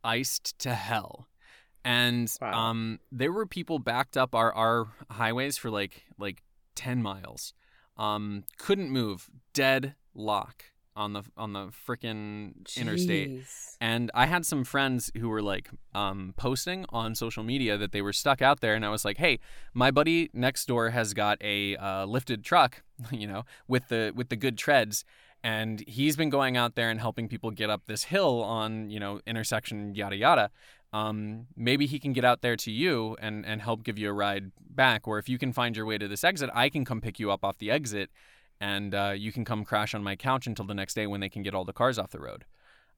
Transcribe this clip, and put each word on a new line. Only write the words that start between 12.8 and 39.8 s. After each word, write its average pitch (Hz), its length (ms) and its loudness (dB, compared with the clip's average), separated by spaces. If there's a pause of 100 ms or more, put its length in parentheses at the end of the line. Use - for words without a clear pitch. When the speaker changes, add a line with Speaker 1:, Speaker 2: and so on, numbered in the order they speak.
Speaker 2:
Jeez. - 520 -14
Speaker 1:
And 117 340 0
I 123 120 8
had 175 180 0
some 139 180 0
friends 131 520 0
who 113 140 -2
were, 107 120 0
like, 98 280 -2 (240)
um, 95 440 -4
posting 180 520 -2
on 113 260 -4
social 113 280 -4
media 117 340 0
that 101 140 -4
they 101 100 -2
were 101 120 -2
stuck 135 280 2
out 139 200 6
there, 110 140 4
and 110 100 0
I 104 40 0
was 107 160 -2
like, 101 120 -2
"Hey, 143 220 2 (340)
my 127 180 6
buddy 165 420 4
next 127 340 0
door 117 220 2
has 113 240 0
got 104 280 2
a, 101 340 0
uh, 98 300 -4
lifted 113 400 -2
truck, 156 360 6 (160)
<laughs> 120 140 -12
you 107 160 -6
know, 101 160 -6 (240)
with 127 220 2
the, 113 260 2
with 123 140 -4
the 117 80 -2
good 113 200 0
treads, 113 460 4 (400)
and 110 420 -2
he's 139 300 0
been 156 140 0
going 135 280 2
out 120 180 2
there 117 140 2
and 110 100 -2
helping 113 280 -4
people 110 240 -6
get 107 180 -2
up 104 160 -2
this 107 200 -4
hill 160 360 4
on, 110 480 -2
you 107 100 -8
know, 101 280 -6
intersection 110 640 -4
yada 101 220 -4
yada. 113 340 6 (440)
Um, 107 540 -4 (100)
maybe 135 300 2
he 139 120 -4
can 139 140 -2
get 120 100 2
out 123 180 6
there 120 140 2
to 107 160 -6
you 117 480 0
and, 107 260 -6
and 107 160 -4
help 113 220 -2
give 107 160 -4
you 104 100 0
a 101 40 0
ride 98 380 0 (180)
back, 123 400 4
or 107 100 0
if - 80 -6
you 127 100 -2
can 127 140 -2
find 120 240 0
your 110 100 -4
way 110 120 0
to 101 100 -2
this 101 160 -4
exit, 160 300 2
I 131 160 4
can 135 160 0
come 113 160 -4
pick 110 180 -8
you 104 120 0
up 98 120 0
off 98 140 -2
the 104 120 -6
exit, 110 400 0 (520)
and, 101 340 -2
uh, 101 220 2
you 104 160 -6
can 117 100 -4
come 107 220 -4
crash 107 280 0